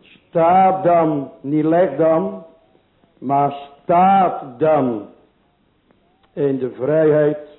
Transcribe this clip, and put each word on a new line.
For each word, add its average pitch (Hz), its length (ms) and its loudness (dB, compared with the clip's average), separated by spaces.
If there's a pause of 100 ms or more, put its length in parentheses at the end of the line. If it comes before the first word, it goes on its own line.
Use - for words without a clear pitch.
"Sta 185 800 0
dan," 160 480 0 (100)
niet 147 240 -2
leg 170 320 0
dan, 165 460 -2 (760)
maar 139 520 -4 (120)
staat 175 760 0
dan 131 480 -2 (1300)
in 143 260 -2
de 123 120 -6
vrijheid 151 680 0 (200)